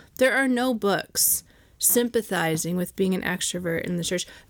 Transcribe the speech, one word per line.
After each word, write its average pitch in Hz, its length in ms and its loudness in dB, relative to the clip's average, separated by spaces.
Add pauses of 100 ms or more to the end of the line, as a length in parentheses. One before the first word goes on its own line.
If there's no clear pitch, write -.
(180)
There 254 160 4
are 269 140 2
no 254 260 2
books - 680 0 (340)
sympathizing 175 960 0
with 180 200 -4
being 185 180 2
an - 80 -2
extrovert 180 600 -4
in 175 140 -4
the 170 80 -4
church. 180 220 -4 (240)